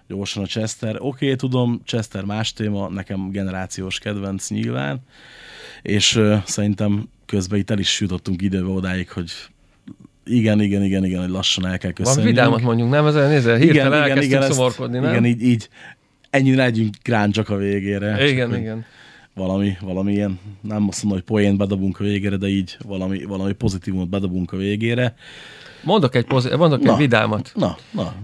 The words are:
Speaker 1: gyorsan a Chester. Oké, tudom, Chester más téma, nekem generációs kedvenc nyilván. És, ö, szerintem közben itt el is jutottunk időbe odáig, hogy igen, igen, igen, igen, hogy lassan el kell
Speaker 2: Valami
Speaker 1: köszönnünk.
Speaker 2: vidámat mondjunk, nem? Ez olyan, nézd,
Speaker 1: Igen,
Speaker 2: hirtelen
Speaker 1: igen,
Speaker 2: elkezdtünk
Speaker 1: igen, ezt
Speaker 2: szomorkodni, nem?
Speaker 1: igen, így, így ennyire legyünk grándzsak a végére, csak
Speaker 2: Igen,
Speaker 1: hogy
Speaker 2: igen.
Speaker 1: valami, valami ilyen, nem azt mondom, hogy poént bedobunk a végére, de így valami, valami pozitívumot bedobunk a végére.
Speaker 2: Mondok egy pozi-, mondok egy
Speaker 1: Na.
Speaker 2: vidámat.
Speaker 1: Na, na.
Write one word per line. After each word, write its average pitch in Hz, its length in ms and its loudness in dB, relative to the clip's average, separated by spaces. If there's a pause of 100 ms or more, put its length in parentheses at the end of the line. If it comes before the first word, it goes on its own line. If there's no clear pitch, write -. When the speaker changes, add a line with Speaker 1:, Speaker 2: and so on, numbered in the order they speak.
Speaker 1:
gyorsan 98 360 -8
a - 20 -4
Chester. 110 540 -6
Oké, 135 360 -2
tudom, 127 500 0
Chester 107 380 -6
más 104 300 -4
téma, 101 360 -4
nekem 95 400 -8
generációs 95 680 -6
kedvenc 98 500 -6
nyilván. 127 500 -4 (840)
És, - 340 0
ö, 107 200 6 (100)
szerintem 104 640 0 (160)
közben 101 340 -2
itt 98 100 -4
el 104 100 0
is - 200 -2
jutottunk 92 420 -4
időbe 95 280 0
odáig, 92 400 -4
hogy 85 220 -8 (920)
igen, 107 380 2
igen, 101 220 2
igen, 95 220 0
igen, 92 160 -2
hogy 90 80 -4
lassan 95 360 -2
el 92 120 -2
kell 90 140 -6
Speaker 2:
Valami - 20 -8
Speaker 1:
köszönnünk. 117 420 2
Speaker 2:
vidámat 117 260 4
mondjunk, 117 300 2
nem? 151 140 4
Ez 151 100 4
olyan, 143 140 4
nézd, 139 180 4
Speaker 1:
Igen, 117 120 4
Speaker 2:
hirtelen 156 280 6
Speaker 1:
igen, 147 140 4
Speaker 2:
elkezdtünk 139 240 2
Speaker 1:
igen, 135 160 2
ezt 135 120 2
Speaker 2:
szomorkodni, 127 460 0
nem? 127 120 0
Speaker 1:
igen, 117 140 4
így, 113 180 2
így 120 260 2 (600)
ennyire 131 340 4
legyünk 113 400 0
grándzsak 104 460 2
a 104 60 0
végére, 101 640 -2
csak 139 120 2
Speaker 2:
Igen, 127 200 0
Speaker 1:
hogy 120 100 -2
Speaker 2:
igen. 110 260 -8 (480)
Speaker 1:
valami, 95 480 -2
valami 95 320 -2
ilyen, 101 260 -2 (220)
nem 104 260 -2
azt - 160 -4
mondom, 98 180 0
hogy 113 140 -4
poént 101 220 4
bedobunk 98 420 -2
a 104 40 -6
végére, 101 340 -2
de 98 100 -2
így 98 380 -2
valami, 95 380 -6
valami 98 300 -4
pozitívumot 95 560 -4
bedobunk 92 440 -4
a 92 40 -6
végére. 117 580 -2 (680)
Speaker 2:
Mondok 160 320 2
egy 120 100 2
pozi-, 127 300 0
mondok 151 240 4
egy 277 60 2
Speaker 1:
Na. 113 100 6
Speaker 2:
vidámat. 110 600 2
Speaker 1:
Na, 107 220 0 (140)
na. 90 220 -6 (100)